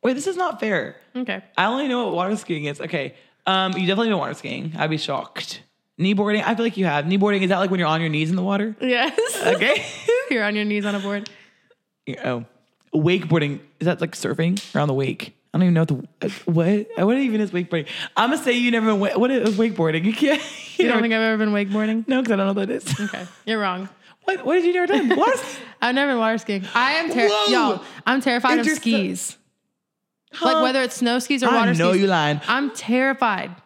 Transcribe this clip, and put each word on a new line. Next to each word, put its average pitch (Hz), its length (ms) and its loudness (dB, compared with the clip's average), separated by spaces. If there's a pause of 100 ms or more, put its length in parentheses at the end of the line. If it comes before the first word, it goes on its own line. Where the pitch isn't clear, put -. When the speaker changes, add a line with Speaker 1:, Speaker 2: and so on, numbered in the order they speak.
Speaker 1:
Wait, 254 100 2
this 277 140 -4
is 381 100 -2
not 359 220 -2
fair. 190 360 -2 (200)
Speaker 2:
Okay. 202 260 -6 (160)
Speaker 1:
I 180 80 4
only 262 220 0
know 247 180 -2
what 190 100 -2
water 185 200 0
skiing 151 300 -4
is. 143 160 -6
Okay. 143 340 -6 (300)
Um, 190 280 0
you 180 140 -2
definitely 214 220 2
know 202 80 2
water 139 160 -4
skiing. 151 440 -10
I'd 156 120 0
be 160 80 -2
shocked. - 640 -8 (380)
Kneeboarding? 202 440 2
I 233 100 0
feel 226 120 0
like 226 120 -2
you 190 80 2
have. 147 200 0
Kneeboarding, 196 360 2
is 185 80 2
that, 190 80 2
like, 185 140 0
when 185 80 0
you're 170 100 2
on 160 120 0
your 165 80 -2
knees 156 200 0
in 180 60 0
the 180 80 0
water? 202 380 -2
Speaker 2:
Yes. 247 360 0 (280)
Speaker 1:
Okay. - 400 2 (240)
Speaker 2:
<laughs> 508 200 2
You're 233 140 0
on 208 140 0
your 208 80 0
knees 208 200 -2
on 208 80 -2
a 202 60 -2
board. 202 300 -6 (760)
Speaker 1:
Yeah, - 240 -6
oh. 120 160 -4 (480)
Wakeboarding, 160 680 2 (180)
is 160 60 -4
that, 175 160 0
like, 165 100 -4
surfing 165 500 -2 (140)
around 147 140 0
the 135 40 0
wake? 131 400 -4 (200)
I - 40 0
don't 175 60 4
even 175 100 4
know 160 120 4
what - 340 -6
the, - 80 -6
uh, - 20 -2 (160)
what? 180 640 0
What 240 100 2
even 247 220 0
is 202 120 -2
wakeboarding? 175 360 -4 (300)
I'ma 247 180 2
say 262 180 0
you 240 160 2
never 220 240 2
went, 202 240 0
what 247 140 2
is 214 260 0
wakeboarding? 170 460 0
<laughs> - 20 0
You 220 80 2
can't, 294 280 2 (360)
you 370 80 4
Speaker 2:
You 240 60 2
don't 226 60 4
Speaker 1:
never 214 60 2
Speaker 2:
think 233 100 0
I've 220 80 2
ever 220 160 2
been 214 160 2
wakeboarding? 214 540 0
Speaker 1:
No, 262 140 0
'cause 233 100 0
I 208 40 2
don't 196 120 2
know 196 60 0
what 196 140 -2
that 247 80 -4
is. - 240 -4
<laughs> 208 100 -4
Speaker 2:
Okay. - 160 -10 (200)
You're 220 140 -2
wrong. 190 280 -4 (400)
Speaker 1:
What, 370 180 -4
what 294 120 2
have 339 80 2
you 349 80 2
never 359 140 0
done? 294 220 2
Speaker 2:
<laughs> 359 80 4
Speaker 1:
What? 494 420 0 (220)
Speaker 2:
I've 247 140 2
never 277 160 2
been 247 80 0
water 220 180 2
skiing. 202 280 -4 (100)
I 254 180 4
am 330 180 -2
ter-, 233 180 2
Speaker 1:
Whoa! 208 220 2
Speaker 2:
y'all, 254 320 2 (220)
I'm 254 140 2
terrified 247 340 2
of 320 60 4
Speaker 1:
Interest- 311 220 0
Speaker 2:
skis. 208 560 -2 (1040)
Like, 339 140 4
Speaker 1:
Huh? 320 80 4
Speaker 2:
whether 262 180 2
it's 247 140 -4
snow 240 240 0
skis 254 240 -2
or 254 60 4
Speaker 1:
I 262 60 4
Speaker 2:
water 208 180 4
Speaker 1:
know 170 180 4
Speaker 2:
skis. 190 100 4
Speaker 1:
you 196 60 4
lying. 151 400 2
Speaker 2:
I'm 269 240 0
terrified. 240 840 -2 (100)